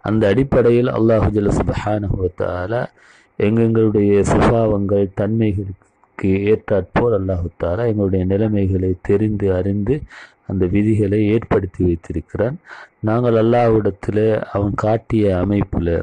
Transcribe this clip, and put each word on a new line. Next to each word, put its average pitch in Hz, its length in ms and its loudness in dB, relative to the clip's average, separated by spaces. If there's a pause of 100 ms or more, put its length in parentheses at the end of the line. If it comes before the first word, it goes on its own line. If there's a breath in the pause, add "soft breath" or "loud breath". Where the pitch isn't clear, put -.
அந்த 107 260 0
அடிப்படையில் 120 600 2
அல்லாஹு 113 440 2
ஜல்ல 101 200 0
சுப்ஹானஹு 101 640 -2
வ 92 200 -2
தஆலா 92 440 -4 (580 soft breath)
எங்கெங்களுடைய 110 800 2
சுபாவங்கள், 101 960 2
தன்மைகளுக்கு 101 1160 -4 (120)
ஏற்றாற்போல் 107 720 0
அல்லாஹு 92 420 -2
தஆலா 92 280 -2
எங்களுடைய 98 400 0
நிலைமைகளை 98 760 0
தெரிந்து 101 520 0
அறிந்து 101 480 -2 (460 loud breath)
அந்த 95 180 -2
விதிகளை 104 640 0
ஏற்படுத்தி 101 560 -2
வைத்திருக்கிறான். 87 720 -4 (440 loud breath)
நாங்கள் 117 340 0
அல்லாஹ்விடத்திலே 110 1040 2 (120)
அவன் 101 220 -2
காட்டிய 107 640 0
அமைப்புல 92 520 -2 (120)